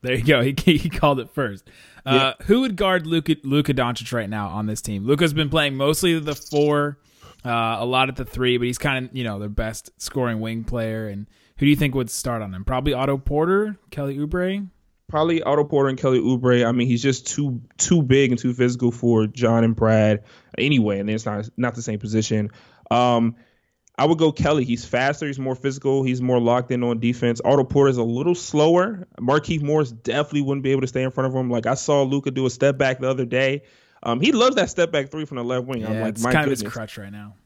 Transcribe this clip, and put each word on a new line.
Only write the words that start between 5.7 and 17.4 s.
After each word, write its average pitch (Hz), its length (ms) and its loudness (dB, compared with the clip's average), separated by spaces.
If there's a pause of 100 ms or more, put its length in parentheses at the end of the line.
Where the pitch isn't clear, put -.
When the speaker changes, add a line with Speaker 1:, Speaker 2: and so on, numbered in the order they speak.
Speaker 1:
mostly 160 420 0
the 151 160 -6
four, 147 640 0 (460)
uh, 117 340 -2
a 110 80 -4
lot 131 220 0
at 127 80 -8
the 131 80 -8
three, 123 340 0
but 120 80 0
he's 123 120 -4
kinda, 131 340 -4
you 127 120 -6
know, 104 140 -6
their 104 100 -8
best 110 420 -6 (100)
scoring 117 400 -4
wing 113 240 -6
player. 110 440 -4
And 101 200 -10 (300)
who 139 80 4
do 147 40 8
you 147 60 6
think 143 180 0
would 127 160 -2
start 117 320 -6
on 98 100 -8
him? 92 120 -10
Probably 135 300 0
Otto 135 240 0
Porter, 185 580 0 (140)
Kelly 139 280 -6
Oubre? 180 500 -4 (400)
Speaker 2:
Probably 160 340 0
Otto 220 220 2
Porter 139 240 2
and 131 100 -4
Kelly 131 200 2
Oubre. 123 480 4
I 117 60 2
mean, 123 160 2
he's 120 140 2
just 135 260 0
too, 135 320 -4 (180)